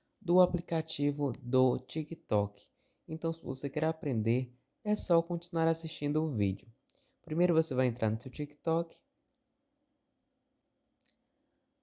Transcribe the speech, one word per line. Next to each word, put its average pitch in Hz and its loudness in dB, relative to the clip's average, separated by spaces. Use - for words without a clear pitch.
do 175 4
aplicativo 147 0
do 127 4
TikTok. 123 -4
Então, 160 -4
se 160 -8
você 135 -6
quer 147 -4
aprender, 127 0
é 214 0
só 170 2
continuar 165 -2
assistindo 156 -2
o 156 -4
vídeo. 101 0
Primeiro 170 0
você 160 0
vai 127 2
entrar 117 0
no 113 -2
seu 123 -12
TikTok, 160 -4